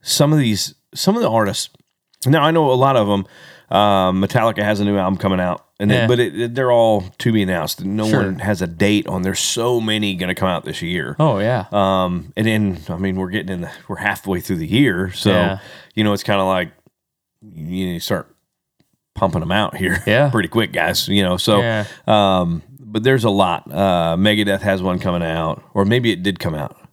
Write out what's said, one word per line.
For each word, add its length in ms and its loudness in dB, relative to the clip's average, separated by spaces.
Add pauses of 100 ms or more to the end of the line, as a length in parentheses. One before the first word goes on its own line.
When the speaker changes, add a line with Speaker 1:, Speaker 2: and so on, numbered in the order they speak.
Speaker 1:
some 320 2
of 60 4
these, 340 0 (200)
some 220 0
of 60 -2
the 80 0
artists. 400 0 (560)
Now 180 4
I 80 4
know 200 4
a 20 4
lot 220 2
of 140 2
'em. 160 0 (500)
Um, 460 4
Metallica 420 0
has 180 0
a 40 0
new 120 0
album 200 0
coming 220 0
out, 260 -4 (140)
and 100 0
they, 60 4
Speaker 2:
Yeah. 120 2
Speaker 1:
but 120 2
it, 200 0
it, 160 -6
they're 180 0
all 280 4 (180)
to 120 0
be 100 2
announced. 440 -4
No 240 -2
Speaker 2:
Sure. 160 2
Speaker 1:
one 140 -6
has 220 -2
a 60 -4
date 400 0
on. 140 -4
There's 180 -4
so 400 0
many 360 -2
gonna 200 -4
come 140 -2
out 160 -4
this 160 -8
year. 380 -6
Speaker 2:
Oh, 200 2
yeah. 320 -2
Speaker 1:
Um, 640 0
and 100 0
then, 340 0 (100)
I 80 -6
mean, 180 -2
we're 140 -4
getting 240 -6
in 80 -8
the, 100 -10 (160)
we're 80 -10
halfway 460 -4
through 160 -4
the 100 -4
year, 460 2
so 180 0
Speaker 2:
Yeah. 280 2 (360)
Speaker 1:
you 80 0
know, 80 2
it's 120 -2
kinda 200 0
like 280 0 (680)
you 600 -6
start 340 -6 (800)
pumping 260 0
'em 120 -4
out 240 0
here 260 -2
<laughs> 20 -4
Speaker 2:
Yeah. 240 4
Speaker 1:
pretty 200 0
quick, 240 -2
guys. 340 0
You 160 2
know, 140 0
so 240 2
Speaker 2:
Yeah. 240 -2 (220)
Speaker 1:
um, 540 2 (160)
but 260 -8
there's 200 4
a 60 2
lot. 420 0
Uh, 460 0
Megadeth 440 2
has 220 0
one 160 -2
coming 240 -2
out, 400 -4 (100)
or 120 2
maybe 260 2
it 120 -4
did 160 -2
come 160 -4
out. 200 -8 (160)